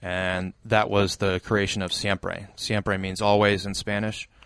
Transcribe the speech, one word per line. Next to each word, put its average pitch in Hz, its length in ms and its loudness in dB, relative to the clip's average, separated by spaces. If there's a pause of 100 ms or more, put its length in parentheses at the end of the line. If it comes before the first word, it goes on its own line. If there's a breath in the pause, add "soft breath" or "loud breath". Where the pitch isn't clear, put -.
And 92 500 -4 (140)
that 107 240 2
was 101 260 2
the 92 280 0
creation 101 360 0
of 90 120 -4
Siempre. 95 640 -4
Siempre 104 420 -2
means 95 240 -4
always 101 420 4
in 101 100 -6
Spanish. 104 540 -6 (180 soft breath)